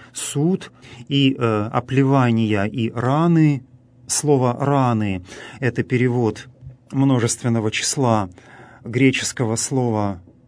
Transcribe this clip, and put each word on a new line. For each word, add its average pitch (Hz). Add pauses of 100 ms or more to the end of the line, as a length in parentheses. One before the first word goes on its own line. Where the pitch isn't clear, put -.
(120)
суд» - (340)
и, 139
э, 110
«оплевания, 123
и 113
раны». 147 (440)
Слово 127
«раны» — 117 (360)
это 123
перевод 123 (420)
множественного 120
числа 110 (560)
греческого 123
слова 107 (280)